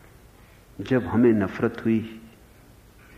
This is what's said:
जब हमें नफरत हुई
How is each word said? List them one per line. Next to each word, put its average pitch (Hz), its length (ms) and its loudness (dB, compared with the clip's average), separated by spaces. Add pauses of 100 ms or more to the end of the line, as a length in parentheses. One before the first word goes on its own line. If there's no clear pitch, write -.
(800)
जब 120 220 0
हमें 113 300 4
नफरत 107 520 -2
हुई 110 460 -4 (880)